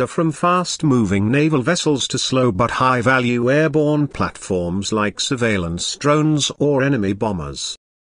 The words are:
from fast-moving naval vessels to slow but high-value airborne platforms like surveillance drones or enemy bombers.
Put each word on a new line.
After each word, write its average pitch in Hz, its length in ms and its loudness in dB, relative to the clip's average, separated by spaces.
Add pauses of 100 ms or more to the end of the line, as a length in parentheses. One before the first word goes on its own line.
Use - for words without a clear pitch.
from 165 240 -2
fast-moving 127 1000 0
naval 147 320 2
vessels 147 460 0
to - 100 -6
slow 127 340 2
but 113 200 0
high-value 123 800 2
airborne 151 560 2
platforms 90 840 -4
like 104 280 -2
surveillance 98 800 -2
drones 151 600 2
or 139 260 2
enemy 117 300 0
bombers. 90 640 -6 (240)